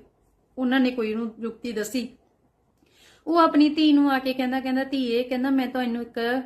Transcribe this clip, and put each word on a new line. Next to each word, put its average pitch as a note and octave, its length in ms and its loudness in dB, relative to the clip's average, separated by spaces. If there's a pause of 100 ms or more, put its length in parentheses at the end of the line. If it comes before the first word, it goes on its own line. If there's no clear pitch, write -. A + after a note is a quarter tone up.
(580)
ਉਹਨਾਂ C4 220 0
ਨੇ B3+ 100 2
ਕੋਈ A3+ 240 -4
ਉਹਨੂੰ A3+ 260 -8
ਯੁਕਤੀ A3+ 320 -10
ਦੱਸੀ। G#3+ 360 -6 (1160)
ਉਹ E4+ 120 2
ਆਪਣੀ D#4 300 6
ਧੀ D4+ 240 2
ਨੂੰ C#4+ 180 6
ਆ C4 80 2
ਕੇ C4 140 -2
ਕਹਿੰਦਾ, C4 280 -2
ਕਹਿੰਦਾ, C4 240 -2
"ਧੀਏ," B3+ 380 -2
ਕਹਿੰਦਾ, B3+ 280 -2
"ਮੈਂ C4 160 2
ਤੁਹਾਨੂੰ A#3+ 360 -4
ਇੱਕ A#3 440 -4